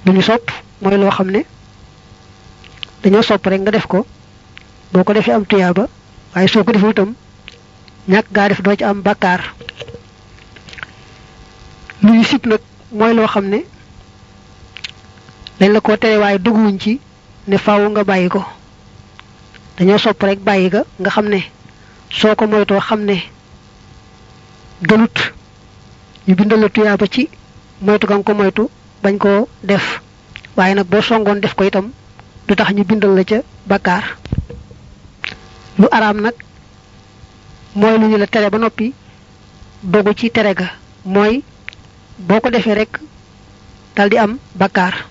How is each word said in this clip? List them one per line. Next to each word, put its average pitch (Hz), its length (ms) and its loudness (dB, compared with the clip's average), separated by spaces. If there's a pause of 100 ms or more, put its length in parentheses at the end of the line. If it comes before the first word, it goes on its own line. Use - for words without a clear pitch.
Lu 185 80 4
ñu 190 100 4
sopp 233 280 0 (300)
mooy 196 180 0
loo 196 120 2
xam 185 200 -4
ne 220 140 -2 (1600)
dañoo 208 200 4
sopp 208 240 0
rek 190 140 0
nga 202 100 -2
def 208 160 -2
ko, 214 200 -2 (840)
boo 185 120 2
ko 208 80 0
defee 220 220 0
am 214 120 0
tuyaaba, 190 420 0 (460)
waaye 190 140 2
soo 208 160 2
ko 226 80 0
defee 208 180 2
itam 208 240 -2 (960)
ñàkk 185 240 2
gaa 202 160 0
def 196 140 -2
doo 202 140 0
ci - 80 -6
am 202 180 -4
bàkkaar. 190 520 -2 (2500)
Lu 214 100 6
ñu 226 120 6
sib - 220 -2
nag 214 140 0 (320)
mooy 226 220 2
loo 220 120 2
xam 202 220 -4
ne 226 160 -2 (2000)
dañ 202 120 4
la 214 80 4
ko 214 160 0
tere 220 220 0
waaye 202 200 0
doguwuñ 208 400 0
ci 226 220 -4 (480)
ne 196 100 0
faaw 208 320 2
nga 208 140 0
bàyyi 185 240 0
ko. 180 160 -4 (1300)
Dañoo 190 200 4
sopp 208 240 -2
rek 196 180 -2
bàyyi 190 300 0
ga, 208 120 0 (180)
nga 190 100 -2
xam 214 180 -2
ne 196 120 0 (680)
soo 214 240 2
ko 220 120 0
moytoo 208 340 0
xam 214 240 -4
ne 202 120 -2 (1700)
gënut, 220 500 0 (960)
ñu 185 60 4
bindal 214 260 2
la 214 80 2
tuyaaba 208 420 0
ci 254 180 -2 (520)
moytu 208 260 2
ga 202 100 0
nga 202 80 -2
ko 208 100 0
moytu 208 340 0 (340)
bañ 196 160 0
koo 202 300 2 (140)
def. - 380 -4 (560)
Waaye 190 180 2
nag 196 120 0
boo 202 160 0
songoon 208 380 0
def 190 140 -4
ko 190 100 0
itam, 196 260 -2 (580)
du 202 60 2
tax 190 180 0
ñu 202 120 0
bindal 196 300 2
la 190 100 2
ca 214 120 -2 (300)
bàkkaar. 196 380 -2 (1700)
Lu 202 120 6
araam 214 300 0
nag 226 140 -2 (1400)
mooy 220 240 2
lu 220 100 4
ñu 214 100 2
la 202 80 0
tere 208 240 0
ba 208 80 -2
noppi 226 340 -4 (920)
dogu 202 340 2
ci 226 140 -2
tere 208 240 0
ga, 180 160 -6 (340)
mooy 208 380 0 (760)
boo 196 220 0
ko 247 100 -2
defee 220 240 0
rek - 240 -4 (960)
dal 202 140 2
di 220 100 2
am 220 200 0 (160)
bàkkaar. 185 400 -2 (160)